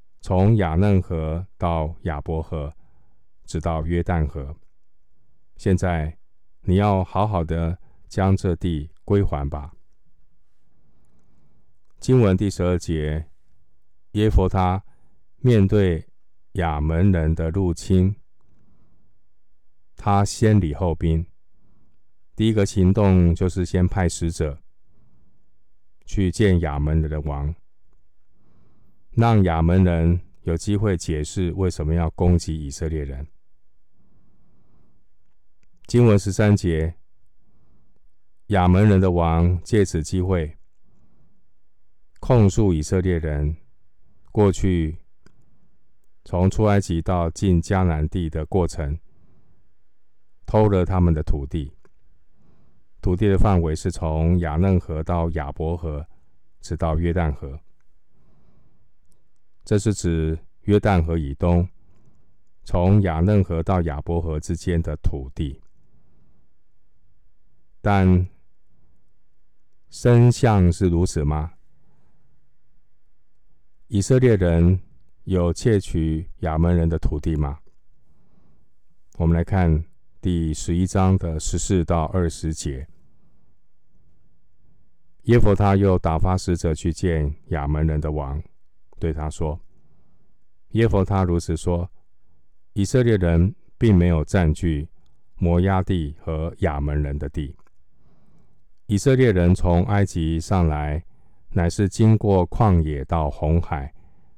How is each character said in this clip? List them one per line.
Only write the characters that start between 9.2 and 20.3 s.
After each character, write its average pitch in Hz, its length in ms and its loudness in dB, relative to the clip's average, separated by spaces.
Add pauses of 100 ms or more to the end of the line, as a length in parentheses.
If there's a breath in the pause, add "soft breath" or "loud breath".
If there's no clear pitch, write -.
还 71 280 -2
吧。” 73 240 -12 (2250)
经 127 220 4
文 95 160 4
第 101 120 -2
十 92 140 -4
二 90 140 0
节， 78 480 -4 (840)
耶 107 180 0
弗 95 180 4
他 92 340 0 (600)
面 110 260 4
对 95 400 0 (460)
亚 80 260 -2
门 82 320 2
人 80 240 0
的 82 140 -4
入 90 240 -2
侵， 92 420 0 (1800)
他 101 260 0
先 107 340 2